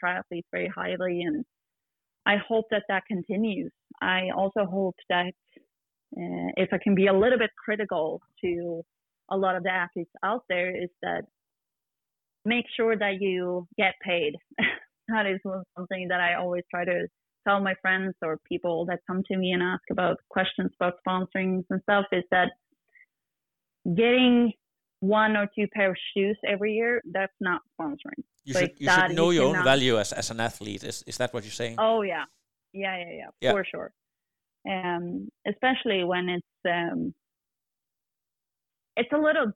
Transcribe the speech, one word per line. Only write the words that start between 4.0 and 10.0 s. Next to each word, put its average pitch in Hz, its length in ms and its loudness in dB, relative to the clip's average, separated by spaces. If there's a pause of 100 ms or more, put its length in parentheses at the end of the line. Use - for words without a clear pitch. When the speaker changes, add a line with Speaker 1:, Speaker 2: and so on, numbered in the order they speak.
Speaker 1:
I 185 340 0
also 196 300 0
hope 185 300 -2 (140)
that, 180 240 0 (840)
uh, 175 400 -6
if 185 160 2
I 196 100 2
can 202 120 4
be 190 120 6
a 196 60 6
little 226 260 6
bit 220 120 0 (120)
critical 185 580 -2 (220)
to 170 400 -4 (460)
a 196 80 0
lot 190 180 2
of 180 80 -4
the 190 80 -2
athletes 175 400 -4 (120)